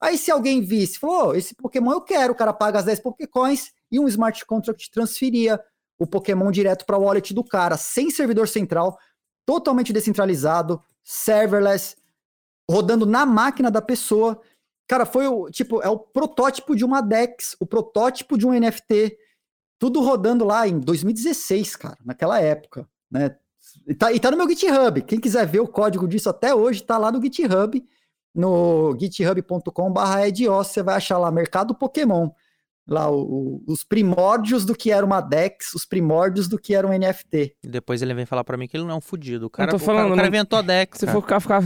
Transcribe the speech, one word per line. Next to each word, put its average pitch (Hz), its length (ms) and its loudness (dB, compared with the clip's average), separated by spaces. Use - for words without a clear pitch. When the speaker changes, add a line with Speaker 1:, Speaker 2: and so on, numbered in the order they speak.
Speaker 1:
Aí 330 180 0
se - 140 -2
alguém 262 280 2
visse, 196 380 -2
falou, 311 300 0
"Ô, 160 60 0
esse 185 200 -4
Pokémon 254 380 -2
eu 349 80 -2
quero", 269 320 0
o - 40 -4
cara 220 160 0
paga 208 280 0
as 180 40 -2
dez 214 140 0
Pokécoins 262 720 -4
e 247 100 0
um 285 80 2
smart 220 360 -2
contract - 460 -6
transferia 226 720 0
o 170 100 -4
Pokémon 196 440 -2
direto 190 360 0
pra 208 120 0
wallet 196 360 0
do 233 100 -2
cara, 175 320 0
sem 285 340 -2
servidor 226 380 0
central, 180 500 -2
totalmente 254 460 0
descentralizado, 170 920 0
serverless, 202 880 2
rodando 208 380 2
na 240 200 2
máquina 247 440 2
da 214 120 0
pessoa. 220 580 0
Cara, 254 180 2
foi 269 220 0
o, 196 220 -4
tipo, 226 320 -2
é 185 60 0
o 220 100 0
protótipo 269 760 -2
de 220 100 2
uma 262 160 2
Dex, 226 600 -2
o 175 60 -6
protótipo 226 720 -2
de 214 80 2
um 254 80 2
N 233 120 2
F 220 220 -2
T, 214 280 2
tudo 262 220 0
rodando 233 440 2
lá 214 220 2
em 175 120 0
dois 143 260 -2
mil 202 60 0
e 220 40 0
dezesseis, 233 600 -4
cara, - 280 -16
naquela 165 360 -2
época, 151 480 -2
né? 135 260 -2
E 147 80 -2
tá, 220 180 2
e 240 60 2
tá 262 120 2
no 302 80 2
meu 349 100 2
GitHub. 269 540 2
Quem 226 180 -2
quiser 226 260 0
ver 170 140 0
o 233 80 0
código 190 400 0
disso 202 220 -2
até 254 240 0
hoje, 220 280 2
tá 226 140 0
lá 220 160 0
no 254 80 -2
GitHub, 233 640 0
no 170 640 2
github 185 440 -2
ponto 175 280 -6
com 185 220 -2
barra 196 340 2
ed 208 220 0
o, 196 160 2
você 196 180 -4
vai 190 140 0
achar 190 220 0
lá 170 120 2
Mercado 185 440 0
Pokémon. 220 560 0
Lá 151 200 0
o, 143 140 0
o, 135 460 -6
os 156 160 -4
primórdios 208 800 2
do 220 100 0
que - 160 -2
era 202 160 4
uma 196 140 2
Dex, 156 540 -2
os 170 100 -8
primórdios 180 640 0
do 202 100 -4
que - 160 -2
era 196 120 2
um 190 60 2
N 190 140 0
F 185 180 -2
T. 147 380 -2
Speaker 2:
E 127 60 -16
depois 120 340 -4
ele 127 120 -2
vem 123 120 -6
falar 127 160 -4
pra 127 140 -6
mim 127 100 -8
que 143 100 -10
ele 160 80 -6
não 170 60 -8
é 160 60 -6
um 156 40 -6
fudido. 131 420 -10
O 113 60 -6
Speaker 3:
Não - 20 -12
Speaker 2:
cara, - 200 -4
Speaker 3:
tô 196 60 0
Speaker 2:
o 180 40 -2
cara, 214 120 0
Speaker 3:
falando, 214 200 4
Speaker 2:
o 180 40 2
cara 196 60 4
Speaker 3:
não. 202 60 4
Speaker 2:
inventou 208 300 0
a 214 40 0
Dex, 185 360 0
Speaker 3:
Se 202 80 -4
Speaker 2:
cara. - 100 0
Speaker 3:
for 208 60 0
ficar, 196 180 0
ficar, 196 260 2